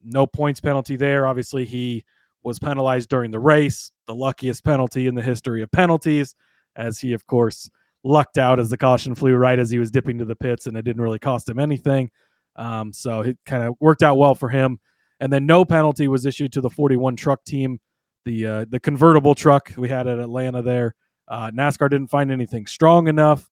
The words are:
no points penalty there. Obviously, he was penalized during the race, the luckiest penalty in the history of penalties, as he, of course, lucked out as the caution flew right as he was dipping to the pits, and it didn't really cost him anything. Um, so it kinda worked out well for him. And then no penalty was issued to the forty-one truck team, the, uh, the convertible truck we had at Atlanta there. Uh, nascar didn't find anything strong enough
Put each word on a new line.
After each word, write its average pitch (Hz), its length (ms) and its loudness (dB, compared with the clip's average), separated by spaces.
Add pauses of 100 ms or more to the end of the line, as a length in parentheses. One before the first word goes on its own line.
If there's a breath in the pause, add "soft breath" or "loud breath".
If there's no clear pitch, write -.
no 131 200 0
points 147 360 -4
penalty 139 340 -4
there. 139 320 0
Obviously, 127 380 -4
he 120 400 -8 (400)
was 120 160 -8
penalized 131 480 -2
during 120 240 -4
the 110 80 -6
race, 151 500 2 (160)
the 113 80 -12
luckiest 127 500 -6
penalty 131 440 0
in 123 80 -4
the 120 40 -6
history 117 400 -6
of 110 120 -10
penalties, 160 640 0 (400)
as 113 240 -8
he, 123 120 -4
of 113 140 -8
course, 117 420 -2 (360)
lucked 143 340 2
out 127 220 2
as 110 100 -2
the 123 60 -4
caution 127 380 0
flew 131 200 2
right 127 240 2
as 117 120 -2
he 120 100 -2
was 110 100 -4
dipping 120 260 -2
to 117 80 -8
the 110 120 -8
pits, 120 300 -6
and 113 100 -10
it 110 60 -8
didn't 117 200 -4
really 113 160 -4
cost 127 300 -4
him 120 100 -8
anything. 139 500 -2 (460)
Um, 110 380 -10
so 113 300 -6
it 123 220 -4
kinda 120 360 -4
worked 156 240 6
out 139 140 6
well 139 180 6
for 131 120 -6
him. 131 300 0 (400)
And 135 140 -4
then 139 140 0
no 175 180 6
penalty 156 420 2
was 135 200 0
issued 139 260 -4
to 139 80 -4
the 127 100 -2
forty-one 131 460 0
truck 139 280 -2
team, 131 360 -6 (440)
the, 113 220 -6
uh, 110 240 -6
the 127 100 -6
convertible 147 540 4
truck 143 420 2
we 123 120 -6
had 127 180 -4
at 120 140 -4
Atlanta 123 420 -6
there. 120 320 -2 (320)
Uh, 113 240 -10
nascar 143 400 0
didn't 139 180 -2
find 143 220 0
anything 120 360 -6
strong 165 420 4
enough 151 440 2